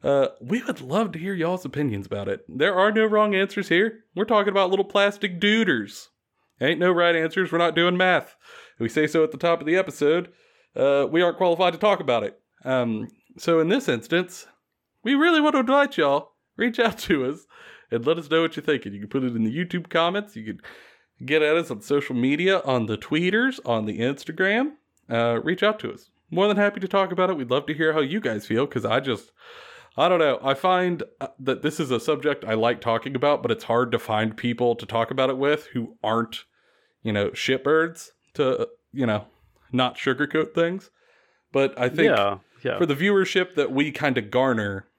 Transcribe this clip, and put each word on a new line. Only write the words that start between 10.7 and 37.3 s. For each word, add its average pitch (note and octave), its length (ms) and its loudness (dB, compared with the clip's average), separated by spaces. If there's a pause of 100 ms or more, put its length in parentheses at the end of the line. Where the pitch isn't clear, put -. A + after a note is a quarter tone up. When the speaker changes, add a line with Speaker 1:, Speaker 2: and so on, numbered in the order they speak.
Speaker 1:
Uh, C#3 360 2
we E3 120 2
aren't F3 140 2
qualified F3 380 2
to - 40 -14
talk G3+ 220 2
about A#2+ 240 0
it. - 140 -8 (260)
Um, A#2 440 -2 (300)
so E3 220 2
in D#3+ 80 2
this B3 200 0
instance, E3+ 580 -4 (560)
we C4 120 0
really D#4+ 260 4
want D4 140 2
to C#4 60 4
invite C#4 380 2
y'all. C#3+ 340 0 (240)
Reach A#3 220 -2
out A3+ 220 2
to C#3 300 0
us D#3 160 -12 (440)
and A#2 160 -2
let E3 120 2
us D3 120 -10
know E3 120 2
what D#3+ 140 -2
you C#3+ 60 -10
think. C#3 240 -2
And G2+ 80 -10
you G2+ 60 -14
can G#2 100 -12
put C3+ 140 -2
it A#2+ 120 -2
in A2 80 2
the A2 100 -2
YouTube F3 360 -6
comments. F#3 460 -2
You A2 80 -14
can G#2+ 160 -12 (680)
get D3+ 160 2
at D3+ 140 2
us E3+ 140 -2
on G#2+ 120 -8
social C#3 320 -2
media, D3+ 460 2
on B2 260 -2
the G#2+ 120 -2
tweeters, G3+ 680 0
on A2+ 200 0
the G#2 120 -6
Instagram. F#3+ 720 -2 (380)
Uh, A#2 320 0
reach F3+ 200 -2
out G#3+ 180 2
to - 120 -8
us. - 180 -20 (200)
More F#3+ 180 2
than G#3 80 2
happy G3+ 240 0
to F#3 80 -6
talk F#3+ 240 0
about F3+ 180 0
it. F3+ 60 -2
We'd B2+ 140 -6
love C3+ 160 0
to D3+ 80 -4
hear D#3+ 180 2
how D#3 80 2
you D3+ 200 -2
guys A2+ 260 -4
feel, A#2+ 200 0
'cause A2 180 -6
I A2+ 160 2
just, C3 300 -6 (680)
I D3+ 120 4
don't F3+ 100 4
know. C#3+ 240 2
I C3+ 120 2
find, F3+ 480 0 (180)
uh, C3+ 80 -8 (100)
that C3 240 -2
this D3 180 -2
is C3+ 100 -2
a A#2+ 100 2
subject D3 440 -2
I A2 100 -2
like A2 260 2
talking A#2 340 -2
about, C#3+ 280 2
but A#2 100 -2
it's A2 120 -4
hard A#2 280 0
to A2+ 60 0
find A2 380 -2
people A#2+ 380 0
to A#2 100 -10
talk A2+ 260 -2
about C3+ 200 0
it C3 80 -4
with D3 300 0
who - 340 -8
aren't, A2+ 420 -2 (580)
you A2+ 100 -4
know, G#2 180 0